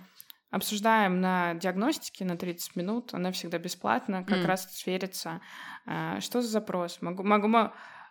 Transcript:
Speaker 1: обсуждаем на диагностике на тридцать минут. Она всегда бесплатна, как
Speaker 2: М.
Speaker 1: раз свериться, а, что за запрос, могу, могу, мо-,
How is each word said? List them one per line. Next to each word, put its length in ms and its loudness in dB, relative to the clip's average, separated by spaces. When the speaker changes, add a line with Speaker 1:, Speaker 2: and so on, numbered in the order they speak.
Speaker 1:
обсуждаем 720 4
на 340 2
диагностике 720 -2
на 120 0
тридцать 380 -6
минут. 400 -4
Она 180 -2
всегда 260 -4
бесплатна, 680 0
как 200 2
Speaker 2:
М. 0 -
Speaker 1:
раз 300 0
свериться, 680 -4
а, 340 -4
что 220 -2
за 60 -2
запрос, 540 -2
могу, 200 -4
могу, 260 6
мо-, 240 6